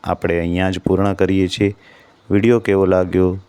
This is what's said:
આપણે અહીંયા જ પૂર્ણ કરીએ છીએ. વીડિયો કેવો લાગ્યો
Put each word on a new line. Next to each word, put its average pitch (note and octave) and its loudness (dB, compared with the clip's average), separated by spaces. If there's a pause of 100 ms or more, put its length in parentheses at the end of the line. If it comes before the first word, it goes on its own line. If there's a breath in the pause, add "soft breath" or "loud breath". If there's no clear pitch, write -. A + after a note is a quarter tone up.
આપણે F2 -2
અહીંયા F2 -2
જ F2+ -4
પૂર્ણ F#2+ 0
કરીએ F#2+ 0
છીએ. G2+ -2 (540 soft breath)
વીડિયો A2 2
કેવો G2 0
લાગ્યો F#2 0 (100)